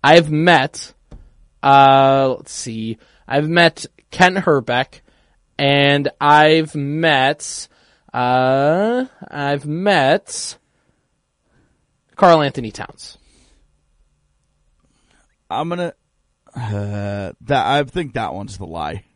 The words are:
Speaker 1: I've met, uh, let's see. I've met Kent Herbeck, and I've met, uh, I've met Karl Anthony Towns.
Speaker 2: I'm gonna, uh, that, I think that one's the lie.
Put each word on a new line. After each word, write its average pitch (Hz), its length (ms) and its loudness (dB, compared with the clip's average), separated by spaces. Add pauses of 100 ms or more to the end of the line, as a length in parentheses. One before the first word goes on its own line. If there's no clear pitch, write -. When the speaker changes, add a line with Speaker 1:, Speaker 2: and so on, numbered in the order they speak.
Speaker 1:
I've 151 260 6
met, 151 640 0 (680)
uh, 135 760 4
let's - 160 -20
see. 110 460 -10 (280)
I've 147 220 -2
met 170 380 0 (240)
Kent 185 260 2
Herbeck, 135 640 -2 (560)
and 139 520 2 (120)
I've 151 540 4
met, 147 920 -2 (460)
uh, 139 920 0 (220)
I've 143 380 -6
met 165 920 -2 (1600)
Karl 165 280 4
Anthony 127 260 -6
Towns. - 480 -18 (2250)
Speaker 2:
I'm 143 200 -6
gonna, 175 240 -6 (600)
uh, 101 880 -8
that, 127 240 -2
I 143 180 0
think 147 300 -8
that 104 200 -8
one's 98 240 -14
the 98 80 -14
lie. 82 380 -10 (120)